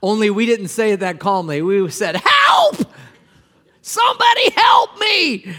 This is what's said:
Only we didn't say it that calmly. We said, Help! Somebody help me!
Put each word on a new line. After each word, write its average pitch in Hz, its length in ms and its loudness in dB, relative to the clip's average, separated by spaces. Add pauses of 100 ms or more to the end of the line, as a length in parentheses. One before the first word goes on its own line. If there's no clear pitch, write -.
Only 214 280 0
we 208 160 0
didn't 226 220 -2
say 220 240 -2
it 196 80 -2
that 180 200 -6
calmly. 165 420 -2
We 190 280 0
said, 180 280 -6
Help! - 580 2 (1040)
Somebody 480 680 0
help 932 480 2
me! 339 600 -2